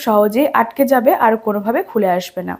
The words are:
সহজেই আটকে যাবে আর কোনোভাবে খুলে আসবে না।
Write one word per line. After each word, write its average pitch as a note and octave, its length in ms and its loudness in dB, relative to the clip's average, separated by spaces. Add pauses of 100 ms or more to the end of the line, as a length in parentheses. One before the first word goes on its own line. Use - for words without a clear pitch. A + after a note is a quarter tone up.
সহজেই G#3+ 420 2 (120)
আটকে A#3 220 -2 (100)
যাবে B3+ 200 4 (120)
আর A3+ 80 4 (140)
কোনোভাবে G#3+ 340 -2 (100)
খুলে G#3 180 0 (100)
আসবে F3+ 300 -10
না। F3+ 120 -8